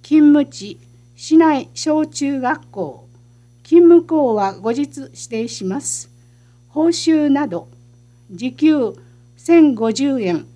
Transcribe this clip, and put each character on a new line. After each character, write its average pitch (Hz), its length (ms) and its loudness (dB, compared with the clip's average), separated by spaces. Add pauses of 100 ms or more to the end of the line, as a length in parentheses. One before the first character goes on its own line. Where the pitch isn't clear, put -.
勤 294 320 4
務 294 120 2
地、 - 340 -18 (360)
市 - 220 0
内 311 380 2
小 311 320 -2
中 277 340 -6
学 - 280 -6
校。 160 380 -12 (560)
勤 349 200 4
務 339 200 6
校 294 300 -2
は 196 200 -4
後 208 180 -6
日 277 300 -8
指 269 100 -18 (180)
定 226 180 -8
し - 160 -14
ま 190 160 -6
す。 - 300 -12 (600)
報 320 180 -2
酬 320 420 0
な 277 180 0
ど、 170 200 -10 (640)
時 240 220 -10
給 302 400 0 (440)
千 311 380 4
五 220 180 -2
十 269 260 -2
円 175 360 -4